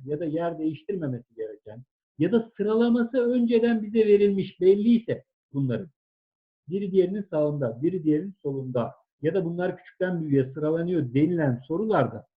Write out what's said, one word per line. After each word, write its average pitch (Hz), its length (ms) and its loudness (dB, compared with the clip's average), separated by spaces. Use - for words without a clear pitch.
ya 147 140 -6
da 170 60 -4
yer 160 340 -4
değiştirmemesi 151 760 -6
gereken 110 480 -12
ya 175 140 0
da 226 260 0
sıralaması 233 600 0
önceden 233 680 2
bize 214 240 2
verilmiş 202 540 2
belliyse 202 640 4
bunların 135 360 -2
biri 190 240 -4
diğerinin 190 380 2
sağında, 147 520 -2
biri 175 220 -2
diğerinin 156 380 0
solunda 127 540 -4
ya 160 120 0
da 170 120 -2
bunlar 175 320 -4
küçükten 180 480 -6
büyüğe 135 280 2
sıralanıyor 156 600 -2
denilen 147 540 2
sorularda 165 600 0